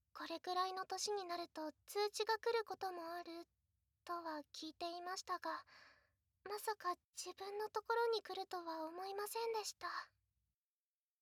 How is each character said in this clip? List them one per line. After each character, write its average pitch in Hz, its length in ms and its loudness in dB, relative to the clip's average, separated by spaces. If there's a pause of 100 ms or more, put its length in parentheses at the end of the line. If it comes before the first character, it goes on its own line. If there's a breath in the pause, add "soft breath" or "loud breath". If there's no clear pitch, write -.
(120)
こ 302 160 -6
れ 330 100 -4
く 359 160 0
ら 359 140 6
い 381 40 -2
の 381 140 -2
年 - 240 0
に 403 140 2
な 349 120 -2
る 339 120 -2
と 311 240 -4 (160)
通 415 220 4
知 427 140 0
が 440 140 2
来 466 180 2
る 440 80 2
こ 370 120 -6
と 370 160 -2
も 339 220 -6
あ 349 100 -4
る 339 240 -10 (560)
と 349 80 -4
は 320 400 -2
聞 320 160 -6
い 311 60 -10
て 349 140 -2
い 349 140 -4
ま 359 140 -2
し - 80 -4
た 359 160 0
が、 320 260 -2 (800 loud breath)
ま 403 160 -2
さ 427 160 2
か 359 180 2 (220)
自 359 180 -4
分 403 240 -4
の 427 120 0
と 427 120 0
こ 466 120 4
ろ 466 200 6
に 427 80 2
来 - 100 -6
る 381 140 -2
と 359 180 -2
は 320 220 -2
思 349 200 -4
い 392 80 -2
ま 403 120 0
せ 453 180 0
ん 466 100 4
で 427 100 2
し 392 100 -4
た。 349 140 -4
は - 160 -2 (1160)